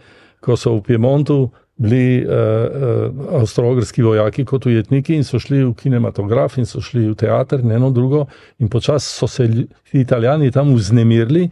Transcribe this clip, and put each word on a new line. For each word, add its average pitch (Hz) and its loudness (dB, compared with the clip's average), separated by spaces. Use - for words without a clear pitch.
ko - -2
so 120 -2
v 110 -2
Piemontu 135 2
bili, 127 2
eh, 123 -2
eh, 113 -2
avstro-ogrski 123 0
vojaki 110 2
kot 131 -4
ujetniki 131 0
in 147 0
so 120 -4
šli 139 0
v 123 0
kinematograf 117 -2
in 120 -2
so - -10
šli 117 -2
v 107 -2
teater 120 0
in 120 0
eno 123 2
drugo 131 0
in 107 -2
počasi 127 -2
so - -4
se - -2
lju-, 113 0
Italijani 131 0
tam 139 2
vznemirili, 117 2